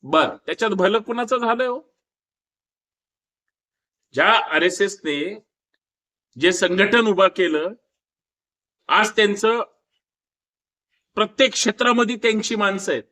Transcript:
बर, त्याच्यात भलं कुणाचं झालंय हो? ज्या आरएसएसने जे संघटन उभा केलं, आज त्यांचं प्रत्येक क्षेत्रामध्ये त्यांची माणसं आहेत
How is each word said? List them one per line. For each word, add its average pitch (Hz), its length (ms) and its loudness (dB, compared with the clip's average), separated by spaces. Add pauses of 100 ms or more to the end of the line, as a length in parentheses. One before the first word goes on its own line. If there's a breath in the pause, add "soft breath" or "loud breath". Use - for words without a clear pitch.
बर, 147 340 0 (100)
त्याच्यात 208 240 -2
भलं 196 280 0
कुणाचं 233 380 -4
झालंय 240 300 -2
हो? 247 300 -10 (2250)
ज्या 170 200 2
आरएसएसने 175 1120 -2 (960)
जे 175 120 4
संघटन 196 540 2
उभा 190 220 4
केलं, 165 400 -2 (1200)
आज 208 280 2
त्यांचं 220 460 2 (1500)
प्रत्येक 214 380 0
क्षेत्रामध्ये 240 640 0
त्यांची 220 400 -2
माणसं 196 360 -2
आहेत 117 200 -4